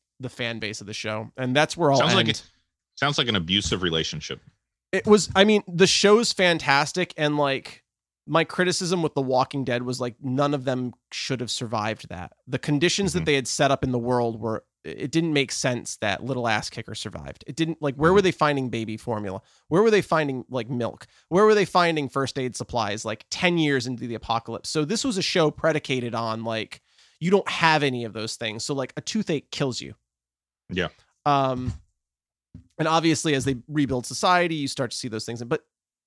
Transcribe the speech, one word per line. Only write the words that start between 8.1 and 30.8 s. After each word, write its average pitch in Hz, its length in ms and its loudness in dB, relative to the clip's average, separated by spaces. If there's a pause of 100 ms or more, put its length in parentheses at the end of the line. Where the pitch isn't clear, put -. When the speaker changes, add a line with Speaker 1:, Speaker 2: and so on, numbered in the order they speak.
Speaker 1:
my 160 180 2
criticism 180 580 -2
with 151 120 -2
The 139 80 0
Walking 131 420 0
Dead 123 180 -2
was, 123 180 -6
like, 123 220 -6
none 143 320 0
of 131 100 -6
them 127 300 -4 (180)
should - 280 -6
have 120 100 -6
survived 110 580 -4
that. 87 240 -12 (140)
The 135 120 -4
conditions 160 520 0
Speaker 2:
Mm-hmm. 165 80 -2
Speaker 1:
that 160 80 -2
they 151 80 4
had 135 140 0
set 139 220 2
up 139 140 0
in 131 80 0
the 123 60 0
world 117 420 0
were, 110 240 -4 (180)
it 98 280 -8
didn't 165 240 0
make 135 180 0
sense - 440 -4
that 101 260 -2
little 123 240 -4
ass 110 240 0
kicker 107 240 -14
survived. 82 520 -12
It 139 100 -12
didn't, 160 260 -2
like, 139 140 -2
where 160 160 4
were 202 80 8
Speaker 2:
Mm-hmm. 190 40 4
Speaker 1:
they 175 80 4
finding 143 380 0
baby 110 260 -6
formula? 104 460 -6 (260)
Where 180 140 4
were 226 80 6
they 208 100 4
finding, 143 480 -2
like, 123 220 -6
milk? 117 360 -6 (220)
Where 190 160 4
were 214 100 8
they 202 100 4
finding 165 440 2
first 139 300 -4
aid 127 160 -4
supplies, 110 500 -4
like, 110 260 -8
ten 175 280 2
years 139 280 2
into 120 200 -6
the 117 80 -8
apocalypse? - 540 -6
So 151 160 -2
this 196 200 -2
was 214 140 -2
a 180 40 -2
show 156 280 2
predicated 131 640 -2
on, 113 300 -4
like, 113 380 -6 (360)
you 170 120 -2
don't 196 180 4
have 156 340 4
any 127 220 0
of 104 80 -10
those 110 240 -8
things. 110 280 -8
So, 143 100 -4
like, 143 220 -4
a 151 40 -6
toothache 175 500 -4
kills 131 300 -4
you. - 160 -14 (720)
Speaker 2:
Yeah. 90 200 -4 (380)